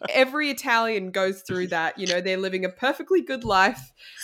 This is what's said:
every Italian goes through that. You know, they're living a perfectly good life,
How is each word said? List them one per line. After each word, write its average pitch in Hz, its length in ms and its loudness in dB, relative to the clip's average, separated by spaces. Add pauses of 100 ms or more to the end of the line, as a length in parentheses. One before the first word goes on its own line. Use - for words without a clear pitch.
every 277 420 2
Italian 226 640 0
goes 190 300 0
through 180 260 -4
that. 165 320 -2
You 185 80 -4
know, 175 140 0
they're 185 160 0
living 190 260 -2
a 185 60 0
perfectly 285 520 0
good 254 220 -6
life, 202 480 2 (320)